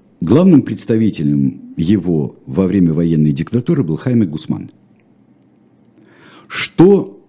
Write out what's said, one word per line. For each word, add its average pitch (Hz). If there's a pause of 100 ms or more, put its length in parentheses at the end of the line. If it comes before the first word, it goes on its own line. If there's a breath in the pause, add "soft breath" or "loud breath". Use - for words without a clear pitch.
(220)
главным 160
представителем 80
его 82
во 87
время 90
военной 78
диктатуры 120
был 78
Хайме 117
Гусман. - (1800 loud breath)
Что -